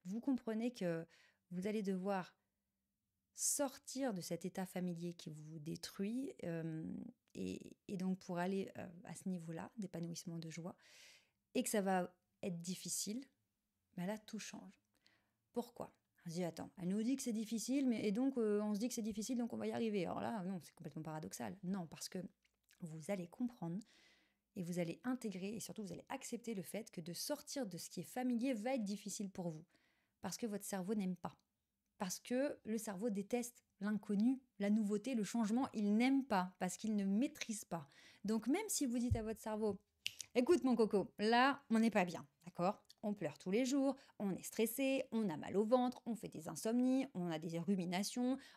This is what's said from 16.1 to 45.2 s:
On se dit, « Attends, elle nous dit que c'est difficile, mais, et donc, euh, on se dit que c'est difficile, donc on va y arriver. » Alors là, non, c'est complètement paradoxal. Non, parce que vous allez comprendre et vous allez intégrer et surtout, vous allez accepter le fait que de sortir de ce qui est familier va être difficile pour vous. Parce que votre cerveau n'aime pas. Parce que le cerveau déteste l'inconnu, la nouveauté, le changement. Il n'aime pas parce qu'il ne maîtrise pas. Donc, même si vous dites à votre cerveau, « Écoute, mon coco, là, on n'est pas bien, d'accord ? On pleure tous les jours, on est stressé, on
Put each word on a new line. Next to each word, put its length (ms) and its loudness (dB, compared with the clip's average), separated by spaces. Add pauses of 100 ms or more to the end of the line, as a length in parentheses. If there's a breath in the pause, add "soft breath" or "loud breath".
On 40 -6
se 60 -6
dit, « 100 0
Attends, 320 -6
elle 120 -2
nous 140 2
dit 140 2
que 60 -6
c'est 100 -2
difficile, 560 0
mais, 160 2
et 80 4
donc, 240 2
euh, 240 4
on 140 0
se 60 0
dit 80 2
que 60 -2
c'est 80 -2
difficile, 360 -2
donc 140 0
on 40 -6
va 120 0
y 40 0
arriver. » 340 2
Alors 140 -2
là, 220 0
non, 200 -2
c'est 120 -20
complètement 280 -10
paradoxal. 600 -6
Non, 240 -2
parce 220 -12
que 100 -6 (640)
vous 300 -8
allez 180 -2
comprendre 580 -4 (720 soft breath)
et 60 -6
vous 160 -4
allez 260 -4
intégrer 500 -4
et 60 -6
surtout, 220 -8
vous 100 -8
allez 160 -10
accepter 460 -6
le 80 -4
fait 280 -8
que 100 -8
de 120 -8
sortir 540 -4
de 120 -8
ce 120 -10
qui 100 -8
est 40 -6
familier 500 0
va 200 0
être 100 0
difficile 460 -4
pour 200 -4
vous. 140 -10 (560 soft breath)
Parce 160 -6
que 100 -4
votre 180 -4
cerveau 300 -2
n'aime 220 0
pas. 220 -8 (600)
Parce 220 -2
que 440 0
le 120 -2
cerveau 320 -2
déteste 560 -2 (160)
l'inconnu, 600 4 (160)
la 100 2
nouveauté, 460 4
le 100 2
changement. 480 2
Il 240 4
n'aime 280 6
pas 340 2
parce 180 -2
qu'il 200 0
ne 80 2
maîtrise 600 0
pas. 240 -6 (360 loud breath)
Donc, 240 2
même 200 2
si 160 2
vous 140 2
dites 180 4
à 60 0
votre 180 -4
cerveau, « 380 0 (560 loud breath)
Écoute, 300 8
mon 120 6
coco, 420 4
là, 520 6
on 80 6
n'est 120 8
pas 140 6
bien, 220 -4 (180)
d'accord ? 400 0 (180)
On 120 0
pleure 240 -4
tous 120 -6
les 140 6
jours, 320 4 (220 loud breath)
on 160 0
est 80 -6
stressé, 720 2
on 180 2